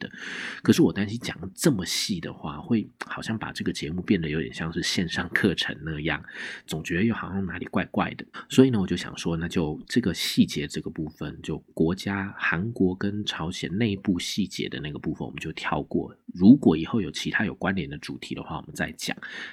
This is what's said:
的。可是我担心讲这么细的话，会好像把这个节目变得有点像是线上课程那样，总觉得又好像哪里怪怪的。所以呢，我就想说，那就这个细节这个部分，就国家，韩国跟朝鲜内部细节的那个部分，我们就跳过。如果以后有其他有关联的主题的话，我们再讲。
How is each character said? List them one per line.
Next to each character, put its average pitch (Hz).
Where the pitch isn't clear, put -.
的。 -
可 -
是 175
我 98
担 101
心 113
讲 -
这 -
么 92
细 -
的 85
话， 76
会 113
好 -
像 113
把 -
这 -
个 101
节 -
目 90
变 95
得 80
有 78
点 62
像 82
是 87
线 85
上 -
课 90
程 -
那 78
样， 76
总 78
觉 85
得 90
又 113
好 85
像 98
哪 85
里 -
怪 -
怪 98
的。 -
所 131
以 135
呢， 113
我 92
就 87
想 -
说， 82
那 82
就 78
这 -
个 92
细 -
节 -
这 -
个 -
部 156
分， -
就 -
国 82
家， 98
韩 95
国 92
跟 101
朝 -
鲜 -
内 107
部 95
细 -
节 -
的 -
那 76
个 71
部 80
分， -
我 -
们 -
就 -
跳 -
过。 -
如 98
果 104
以 80
后 120
有 87
其 -
他 -
有 80
关 -
联 76
的 73
主 -
题 -
的 -
话， -
我 -
们 73
再 -
讲。 -